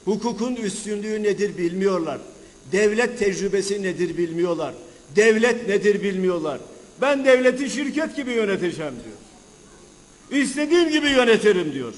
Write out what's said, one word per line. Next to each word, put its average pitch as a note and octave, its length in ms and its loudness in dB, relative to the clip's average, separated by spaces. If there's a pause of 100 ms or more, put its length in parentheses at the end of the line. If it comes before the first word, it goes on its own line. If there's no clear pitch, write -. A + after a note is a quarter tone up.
Hukukun A3 520 -2
üstünlüğü G#3+ 640 -6
nedir F#3+ 360 -2
bilmiyorlar. F3 600 -2 (540)
Devlet G#3+ 460 2
tecrübesi G3 640 -2
nedir E3 360 -4
bilmiyorlar. E3 560 -2 (420)
Devlet A3 520 4
nedir G3 340 2
bilmiyorlar. F#3 560 -2 (420)
"Ben C4+ 240 2
devleti B3+ 460 4
şirket D4 460 -4
gibi B3+ 140 -6
yöneteceğim." F3 640 -2 (100)
diyor. - 1400 -10
"İstediğim D4+ 480 2
gibi D4 200 2
yönetirim." G#3 600 4
diyor. B2 260 -8